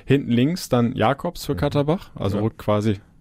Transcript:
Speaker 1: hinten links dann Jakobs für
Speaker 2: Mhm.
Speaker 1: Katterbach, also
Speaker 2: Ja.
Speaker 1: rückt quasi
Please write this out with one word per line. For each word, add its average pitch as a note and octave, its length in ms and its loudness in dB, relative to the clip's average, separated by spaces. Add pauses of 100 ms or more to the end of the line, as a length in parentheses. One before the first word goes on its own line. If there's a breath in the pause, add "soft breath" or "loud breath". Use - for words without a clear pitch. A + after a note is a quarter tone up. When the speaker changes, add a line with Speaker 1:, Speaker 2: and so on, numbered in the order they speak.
Speaker 1:
hinten C3+ 280 2
links C3+ 360 2
dann A#2+ 280 0
Jakobs C3+ 500 0
für D3 80 -2
Speaker 2:
Mhm. - 40 -4
Speaker 1:
Katterbach, D3 580 -2
also G2+ 220 -2
Speaker 2:
Ja. G2+ 40 0
Speaker 1:
rückt A2 160 -4
quasi G#2 400 0 (220)